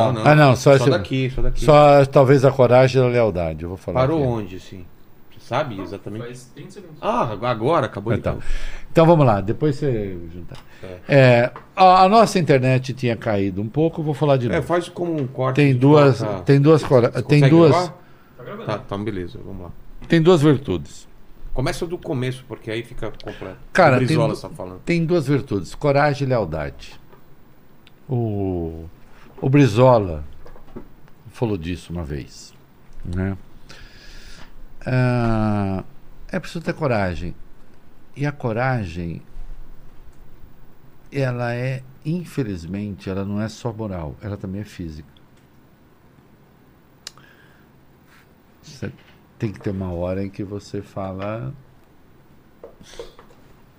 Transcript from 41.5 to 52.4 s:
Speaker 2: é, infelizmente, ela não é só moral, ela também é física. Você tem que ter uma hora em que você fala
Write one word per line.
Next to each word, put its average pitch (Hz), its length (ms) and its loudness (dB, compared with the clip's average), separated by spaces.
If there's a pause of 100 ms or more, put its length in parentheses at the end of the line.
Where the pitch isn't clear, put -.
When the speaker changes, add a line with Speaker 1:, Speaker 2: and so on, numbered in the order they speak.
Speaker 2:
é, 127 300 -6 (220)
infelizmente, 104 1040 -8
ela 95 160 -6
não 101 160 -6
é 110 80 -6
só 113 240 -10
moral, 92 480 -10
ela 101 160 -10
também 98 240 -10
é 101 40 -12
física. 78 420 -14 (3500)
Você 135 300 -14 (480)
tem 110 120 -6
que 92 80 -16
ter 104 120 -6
uma 95 200 -6
hora 90 320 -6
em 98 60 -8
que 107 140 -12
você 101 380 -12
fala 101 720 -10 (2250)